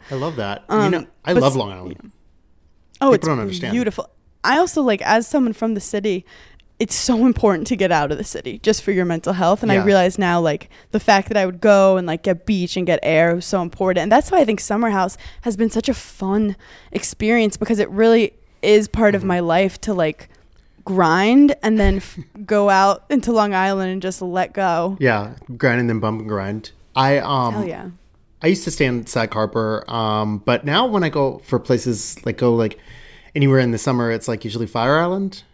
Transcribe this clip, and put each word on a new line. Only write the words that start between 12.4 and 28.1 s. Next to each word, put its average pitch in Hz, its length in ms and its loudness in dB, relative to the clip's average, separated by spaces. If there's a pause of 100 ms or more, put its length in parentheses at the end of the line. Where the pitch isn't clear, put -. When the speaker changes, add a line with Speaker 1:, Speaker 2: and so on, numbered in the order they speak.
Speaker 2:
beach 185 320 -2
and 185 100 -2
get 165 160 2
air 165 320 4
was 175 120 -6
so 190 160 -2
important. 180 400 -2
And 190 100 0
that's 269 180 4
why 370 100 4
I 294 40 6
think 208 160 -2
Summer 226 300 -2
House 190 260 -2 (240)
has 226 160 -4
been 220 140 0
such - 180 -4
a 254 60 0
fun 202 600 -4 (380)
experience 214 640 0
because 214 220 -2
it 202 100 0
really 226 460 2 (260)
is 214 280 4
part 214 260 2
of 190 80 -2
Speaker 1:
Mm-hmm. 196 60 -4
Speaker 2:
my 180 120 0
life 175 420 0
to, 214 120 -4
like, 160 340 -2 (560)
grind 196 800 4
and 220 160 2
then 196 200 4
f-, - 200 -16 (140)
Speaker 1:
<laughs> 208 140 -18
Speaker 2:
go 202 240 2
out 196 400 2
into 240 220 0
Long 208 220 2
Island 190 380 0
and 190 100 -6
just 185 200 -6
let 180 300 -4
go. 185 480 -2
Speaker 1:
Yeah, 117 340 0 (220)
grind 123 240 0
and 120 80 0
then 113 120 -2
bump 110 200 -4
and 107 80 -12
grind. 104 420 -6 (260)
I, 139 220 2
um, 127 360 -2
Speaker 2:
Hell 208 140 -4
yeah. 180 180 -12 (560)